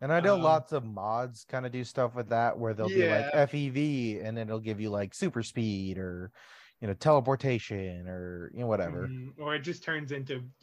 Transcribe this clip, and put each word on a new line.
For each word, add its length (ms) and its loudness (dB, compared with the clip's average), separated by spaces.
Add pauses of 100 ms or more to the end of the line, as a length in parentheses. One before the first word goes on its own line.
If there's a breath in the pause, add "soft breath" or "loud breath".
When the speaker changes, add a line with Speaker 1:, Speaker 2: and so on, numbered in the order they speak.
Speaker 1:
And 120 0
I 80 4
know 160 6
Speaker 2:
Um, 0 -
Speaker 1:
lots 360 4
of 120 0
mods 600 -4
kinda 240 -4
do 160 -6
stuff 300 0
with 160 -4
that, 280 4
where 160 0
they'll 160 0
be 140 4
like, 220 4
Speaker 2:
Yeah. 60 -2
Speaker 1:
"F 220 4
E 140 0
V," 520 0
and 160 -4
then 120 -4
it'll 120 -2
give 200 -4
you, 100 -2
like, 240 -2
super 280 -2
speed 560 -2
or, 340 -8 (480 loud breath)
you 80 -6
know, 60 0
teleportation 1120 2
or, 460 -8
you 60 -8
know, 60 -2
whatever. 500 0
Speaker 2:
Mm-hmm. 260 -12
Or 120 -2
it 60 0
just 220 -6
turns 300 -4
into 380 -6 (120)